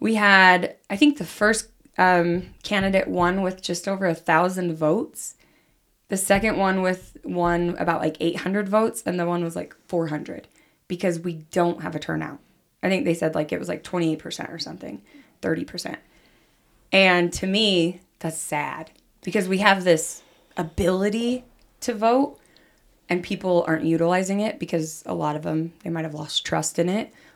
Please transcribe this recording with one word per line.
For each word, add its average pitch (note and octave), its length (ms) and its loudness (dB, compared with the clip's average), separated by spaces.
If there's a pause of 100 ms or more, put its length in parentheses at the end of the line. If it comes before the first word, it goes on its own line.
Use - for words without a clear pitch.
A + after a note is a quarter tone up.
We A3+ 140 0
had, F#3+ 600 6 (140)
I G3 60 -4
think D4 220 6
the F3 60 -6
first, G#3+ 440 0 (300)
um, F3+ 520 4 (120)
candidate G3 460 0
won F3+ 320 2
with F#3 220 -4
just F3 260 -4
over F#3+ 180 -2
a E3 80 2
thousand F3 600 2
votes. D#3+ 580 -2 (760)
The F#3+ 100 -4
second G3+ 400 2
one F#3+ 240 2
with, F#3 420 -4
won F3 540 0
about, E3+ 240 -2
like, D#3+ 180 -2
eight E3+ 200 -2
hundred G3 280 -4
votes, A3 380 0
and F3+ 120 -4
the E3+ 80 -2
one F3 160 -2
was, E3+ 140 -6
like, F3 180 -10 (120)
four E3 220 -2
hundred - 380 -10 (420)
because F3 300 -2
we E3+ 160 -6 (160)
don't F3 320 0
have D#3+ 140 -8
a - 20 -4
turnout. D#3 400 -6 (440)
I F#3 60 0
think F#3 160 0
they E3+ 100 2
said, D#3+ 200 -2
like, D#3 180 -2
it F3 60 -4
was, D3+ 100 -10
like, E3 140 -8
twenty-eight E3 360 -2
percent - 320 -12
or E3 80 -14
something, E3 420 -12 (400)
thirty - 240 -2
percent. - 340 -12 (960)
And F3+ 400 4
to - 140 -6
me, F#3+ 560 0 (160)
that's - 200 -6
sad D3 520 -8 (320)
because F#3 260 -2
we F#3+ 100 0
have G3 260 4
this - 380 2 (360)
ability G3+ 840 -2 (360)
to A#3+ 140 -4
vote, A#3+ 440 2 (680)
and F3+ 140 -2
people F3+ 440 0
aren't D#3+ 180 0
utilizing F3+ 560 2
it - 180 -4
because E3 480 -4
a - 80 -6
lot D3+ 200 -2
of D3+ 80 -6
them, D#3+ 300 -4 (100)
they F3 80 -8
might D#3+ 140 -4
have D3+ 100 -8
lost D3+ 300 -8
trust - 340 -4
in E3+ 100 2
it, G3+ 240 -4 (240)